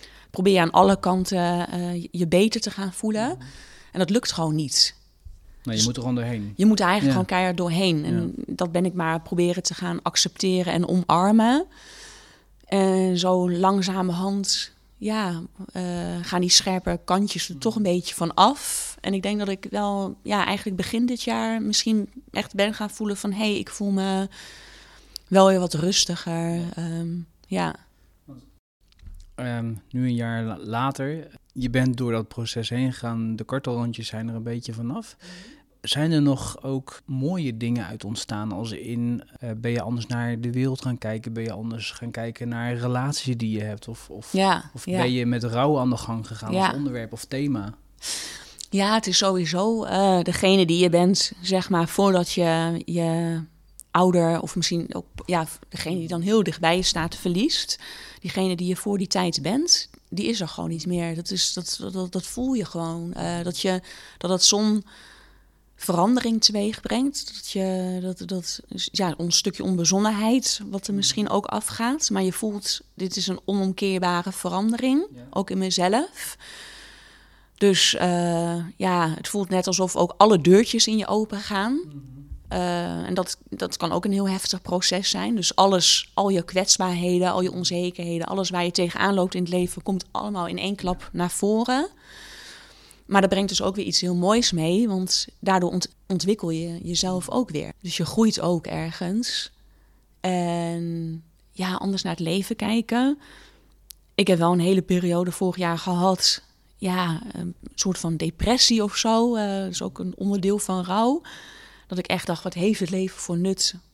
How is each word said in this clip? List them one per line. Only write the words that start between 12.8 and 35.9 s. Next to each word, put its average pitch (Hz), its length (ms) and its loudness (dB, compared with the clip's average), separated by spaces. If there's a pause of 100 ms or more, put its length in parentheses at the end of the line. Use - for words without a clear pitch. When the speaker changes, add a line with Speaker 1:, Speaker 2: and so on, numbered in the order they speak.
Speaker 1:
zo 180 320 2
langzamerhand, 190 1200 0 (260)
ja, 202 460 -2 (300)
eh, 185 100 -6 (400)
gaan 180 180 -2
die 180 100 2
scherpe 180 540 2
kantjes 190 440 0
er 143 100 -12
toch 220 180 -2
een 226 60 0
Speaker 2:
Mhm. 185 80 2
Speaker 1:
beetje 180 240 -2
van - 200 -4
af. - 680 2
En 196 140 -2
ik 190 80 -2
denk 208 160 0
dat 202 100 -2
ik 190 220 -4
wel, 202 520 -2
ja, 202 240 0
eigenlijk 196 300 -2
begin 233 300 0
dit 240 160 -2
jaar 226 400 -2
misschien 214 460 0 (220)
echt - 240 -6
ben 202 200 0
gaan 208 160 -6
voelen 208 260 -4
van, 202 160 -4
"Hey, 208 260 0
ik 196 120 -6
voel 202 200 -2
me 190 380 0 (1000)
wel 190 180 8
weer 190 140 6
wat 175 140 0
rustiger." 170 840 0 (140)
Ehm, 165 340 -6 (380)
ja. 175 280 -2 (1600)
Speaker 2:
Ehm, 117 400 -4 (160)
nu 127 160 0
een 123 80 2
jaar 117 300 -2
la-, 110 140 -6
later, 135 680 -4 (260)
je 123 180 -4
bent 127 260 2
door 120 160 -2
dat 113 160 -2
proces 117 400 -6
heen 127 240 0
gegaan, 113 440 -4
de 107 80 -6
kartelrandjes 117 600 -4
zijn 113 220 -6
er 113 60 -6
een 113 80 -6
beetje 117 300 -6
vanaf. 120 460 -8
Speaker 1:
Mhm. - 80 -20 (540)
Speaker 2:
Zijn 156 320 0